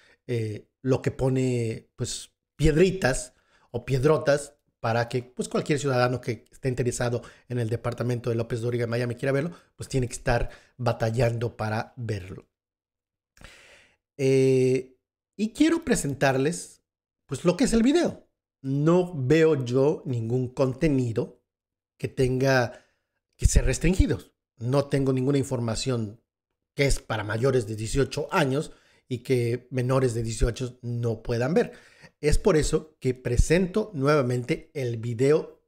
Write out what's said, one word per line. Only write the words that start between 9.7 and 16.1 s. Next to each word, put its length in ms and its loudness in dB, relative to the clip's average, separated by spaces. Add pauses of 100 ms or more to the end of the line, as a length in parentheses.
pues 140 -14
tiene 180 0
que 60 -10
estar 340 0 (300)
batallando 800 -2
para 400 -6
verlo. 500 -8 (1700)
Eh, 800 2 (400)
y 160 -2
quiero 320 2
presentarles, 960 -2 (440)